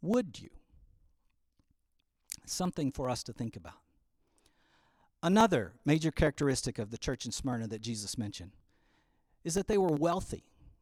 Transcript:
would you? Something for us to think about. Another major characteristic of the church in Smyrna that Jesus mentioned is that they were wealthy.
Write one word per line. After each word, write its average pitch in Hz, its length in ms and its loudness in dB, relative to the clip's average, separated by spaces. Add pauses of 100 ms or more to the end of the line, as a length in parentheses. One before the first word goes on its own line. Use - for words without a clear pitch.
would 202 380 0
you? - 100 -16 (2000)
Something 175 460 -2
for 127 180 -4
us 120 140 -2
to 120 80 -12
think 117 240 -8
about. 80 240 -16 (1400)
Another 190 520 4 (120)
major 156 260 4
characteristic 139 680 2
of 107 140 -6
the 113 60 -8
church - 280 -4
in 113 60 -6
Smyrna 117 360 -4
that 107 140 -8
Jesus 107 360 -6
mentioned 101 340 -8 (960)
is 165 80 -4
that 190 140 0
they 214 100 4
were 180 180 6
wealthy. 170 480 0 (380)